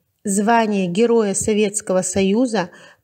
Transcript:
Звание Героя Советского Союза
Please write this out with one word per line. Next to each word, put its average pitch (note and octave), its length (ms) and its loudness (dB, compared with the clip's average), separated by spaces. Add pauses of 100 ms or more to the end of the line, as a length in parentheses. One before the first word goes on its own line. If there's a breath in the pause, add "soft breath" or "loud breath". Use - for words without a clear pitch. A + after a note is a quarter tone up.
(240)
Звание G#3 640 0
Героя G#3+ 480 2
Советского G3+ 680 -2
Союза G3 680 0 (340 loud breath)